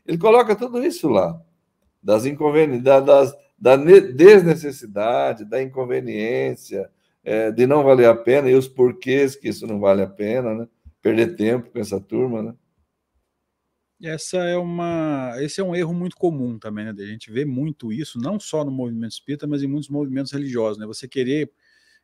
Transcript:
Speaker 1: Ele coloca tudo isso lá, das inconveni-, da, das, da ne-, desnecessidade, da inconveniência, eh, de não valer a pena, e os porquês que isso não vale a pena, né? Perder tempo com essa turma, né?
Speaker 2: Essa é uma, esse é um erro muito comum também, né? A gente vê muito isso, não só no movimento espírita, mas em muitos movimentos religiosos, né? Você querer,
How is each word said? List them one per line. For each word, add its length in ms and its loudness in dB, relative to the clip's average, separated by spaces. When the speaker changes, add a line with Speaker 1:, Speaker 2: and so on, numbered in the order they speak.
Speaker 1:
Ele 100 -4
coloca 380 4
tudo 280 -6
isso 240 -4
lá, 320 0
das 240 0
inconveni-, 560 0
da, 180 6
das, 360 4
da 220 4
ne-, 240 8
desnecessidade, 1400 4
da 160 -4
inconveniência, 1300 -6
eh, 280 -2
de 160 2
não 160 4
valer 240 6
a 80 6
pena, 340 2
e 60 6
os 120 2
porquês 680 0
que 140 -10
isso 180 -10
não 120 -6
vale 220 2
a 60 -2
pena, 480 -6
né? 120 -10
Perder 340 0
tempo 340 -2
com 100 -12
essa 200 -6
turma, 440 -4
né? 100 -12
Speaker 2:
Essa 380 -8
é 180 -4
uma, 840 -6
esse 220 -8
é 20 -4
um 120 -6
erro 180 -4
muito 240 -8
comum 420 -4
também, 260 -10
né? 120 -12
A 80 -14
gente 260 -16
vê 140 -4
muito 480 -8
isso, 260 -10
não 200 -6
só 260 -6
no 60 -8
movimento 400 -8
espírita, 360 -12
mas 160 -6
em 40 -6
muitos 220 -8
movimentos 420 -8
religiosos, 460 -6
né? 80 -14
Você 220 -16
querer, 440 -4